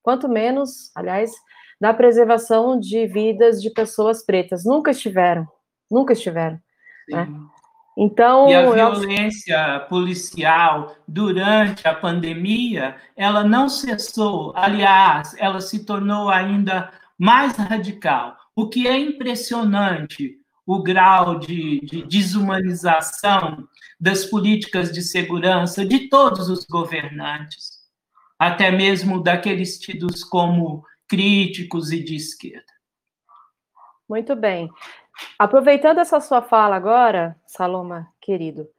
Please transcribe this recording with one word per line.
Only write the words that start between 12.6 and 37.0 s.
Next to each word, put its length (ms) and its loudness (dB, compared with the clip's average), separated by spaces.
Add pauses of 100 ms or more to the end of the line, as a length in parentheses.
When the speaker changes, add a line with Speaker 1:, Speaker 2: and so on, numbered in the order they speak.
Speaker 2:
ela 260 0
não 260 4
cessou. 840 -4
Aliás, 840 2
ela 240 -4
se 240 -8
tornou 460 -2
ainda 600 -2 (260)
mais 380 4
radical. 800 -4 (180)
O 140 -2
que 180 -2
é 100 2
impressionante, 1400 -4 (260)
o 160 -2
grau 600 4
de, 400 -6
de 240 -12
desumanização 1600 -2 (320)
das 260 0
políticas 680 -2
de 100 -8
segurança 840 -2
de 240 0
todos 400 2
os 180 -4
governantes, 1120 -10 (580)
até 320 2
mesmo 500 0
daqueles 560 -2
tidos 460 -8
como 640 -2 (240)
críticos 840 -2
e 80 -4
de 160 -8
esquerda. 480 -14 (1500)
Speaker 1:
Muito 280 -4
bem. 340 -4 (640)
Aproveitando 600 4
essa 220 2
sua 200 0
fala 360 2
agora, 680 2